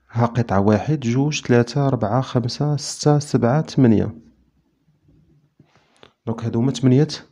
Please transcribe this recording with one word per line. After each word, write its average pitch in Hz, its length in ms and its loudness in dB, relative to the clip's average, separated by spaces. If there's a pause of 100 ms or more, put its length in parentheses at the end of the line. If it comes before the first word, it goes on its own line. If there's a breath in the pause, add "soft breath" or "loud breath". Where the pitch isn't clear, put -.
(120)
ها 117 140 0
قطعة 117 340 0
واحد، 107 400 2
جوج، 135 420 -2
ثلاثة، 127 460 0
أربعة، 120 340 -2
خمسة، 131 560 -4
ستة، 147 420 0
سبعة، 135 420 0
ثمانية. 110 540 2 (2000 soft breath)
دونك 113 160 -6
هادو 113 160 -4
هما 131 120 0
ثمانية 131 360 2 (240)